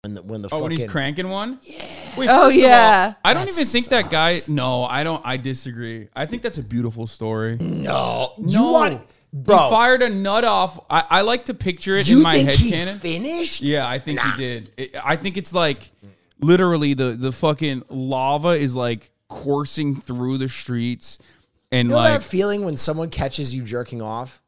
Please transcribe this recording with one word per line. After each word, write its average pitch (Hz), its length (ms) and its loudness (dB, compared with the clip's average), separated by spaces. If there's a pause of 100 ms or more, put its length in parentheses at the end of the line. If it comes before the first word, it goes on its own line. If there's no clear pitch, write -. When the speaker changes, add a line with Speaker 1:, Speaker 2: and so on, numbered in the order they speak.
Speaker 1:
When 104 100 -10
the, 92 80 -14
when 107 180 -12
the 101 100 -10
Speaker 2:
Oh, 151 120 -4
when 156 80 -4
he's 160 100 -2
Speaker 1:
fucking 110 100 -6
Speaker 2:
cranking 151 380 -6
one? 214 360 -8
Speaker 1:
Yeah. - 120 -20 (400)
Speaker 2:
Wait, 254 140 -2
Speaker 3:
Oh, 277 160 8
Speaker 2:
first 269 100 6
of - 80 8
all, 262 40 8
Speaker 3:
yeah. 220 540 8
Speaker 2:
I 214 120 4
don't 370 100 -2
Speaker 1:
That 381 80 -6
Speaker 2:
even 330 140 0
think 240 220 -2
that 202 220 0
guy. 165 260 2
Speaker 1:
sucks. - 120 -8
Speaker 2:
No, 127 360 -2
I 127 200 -4
don't. 160 220 -4
I 127 100 -4
disagree. 120 800 -10
I 135 80 -6
think 226 160 -10
that's 175 160 -8
a 143 60 -8
beautiful 117 440 -6
story. 110 540 -6
Speaker 1:
No, 127 800 -4
you 208 220 0
Speaker 2:
No. 311 120 4
Speaker 1:
want, 302 220 4
Speaker 2:
He 120 40 -12 (360)
Speaker 1:
bro. 151 340 6
Speaker 2:
fired 240 340 4
a 247 60 2
nut 202 360 -2
off. 190 440 0
I, 160 220 2
I 185 120 4
like 240 240 0
to 247 80 -6
picture 185 420 -4
it 160 120 0
Speaker 1:
You 240 100 8
Speaker 2:
in 311 40 8
my 330 140 4
Speaker 1:
think 139 120 4
Speaker 2:
head 139 100 4
Speaker 1:
he 240 120 4
Speaker 2:
canon. 180 280 -4
Speaker 1:
finished? 240 600 -6
Speaker 2:
Yeah, 139 260 -2
I 127 120 -4
think 143 260 -6
Speaker 1:
Nah. 107 80 -2
Speaker 2:
he 98 60 -6
did. 120 400 -8
It, 131 160 -12 (100)
I 156 120 0
think 175 200 -8
it's, 190 160 -10
like, 165 380 -2 (500)
literally 160 540 4
the, 131 180 -2
the 123 200 -6
fucking 147 580 -2
lava 135 600 -2
is, 143 240 0
like, 120 360 -6 (180)
coursing 143 720 -4
through 127 380 -6
the 131 100 -4
streets 120 720 -8 (520)
and, 123 180 0
Speaker 1:
You - 20 0
know 117 100 4
Speaker 2:
like, 294 200 4
Speaker 1:
that - 40 -12
feeling 202 400 -2
when 156 140 -6
someone 160 320 -2
catches 139 440 -6
you 131 100 -8
jerking 120 360 -8
off? 113 460 -10